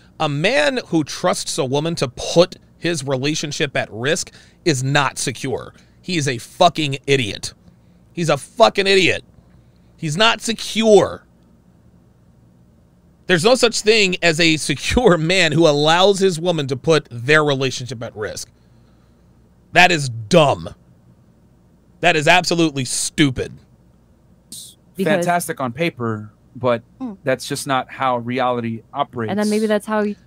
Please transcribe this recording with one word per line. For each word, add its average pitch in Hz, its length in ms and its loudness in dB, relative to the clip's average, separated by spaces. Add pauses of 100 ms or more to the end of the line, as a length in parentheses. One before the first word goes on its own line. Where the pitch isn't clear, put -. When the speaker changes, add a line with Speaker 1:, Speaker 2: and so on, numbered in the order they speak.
(200)
Speaker 1:
A 156 100 0
man 247 580 0
who 160 160 0
trusts - 540 -4
a 151 80 -2
woman 147 300 -2
to 143 120 -4
put - 500 2 (200)
his 165 260 -4
relationship 143 720 -4
at 123 160 -4
risk 131 400 -4 (340)
is 135 180 0
not 139 340 0
secure. 113 560 -8 (280)
He 180 160 -4
is 139 100 -2
a 131 100 -2
fucking 151 600 0 (100)
idiot. 127 460 -2 (580)
He's 170 180 -4
a 147 80 2
fucking - 500 2
idiot. 185 360 2 (720)
He's 151 200 -6
not 226 240 2
secure. 202 840 2 (2000)
There's 175 160 2
no 233 120 4
such 240 260 2
thing 208 400 2
as 165 180 2
a 160 180 4
secure 175 600 2
man 165 340 2
who 160 160 4
allows 165 520 4
his 190 200 0
woman 160 280 -2
to 135 80 -4
put 151 360 0
their 135 320 2
relationship 131 600 -4
at 110 120 -14
risk. 104 340 -10 (1200)
That 180 180 6
is 143 180 -2
dumb. 113 600 2 (1300)
That 170 140 4
is 156 120 0
absolutely 165 580 2
stupid. 123 680 -2 (1400)
Speaker 2:
Because 180 160 0 (140)
Speaker 3:
Fantastic 175 340 -2
on 127 140 -4
paper, 117 580 -4 (240)
but 120 280 -2 (160)
Speaker 2:
Mm. 226 240 -10
Speaker 3:
that's 131 240 -4
just 139 180 -8
not 131 260 -2
how 127 260 -2
reality 120 640 -4 (100)
operates. 127 380 -6
Speaker 2:
And 196 80 -4
then 208 100 0
maybe 214 160 -2
that's 208 220 -2
how 214 160 -2
you 208 120 -6 (120)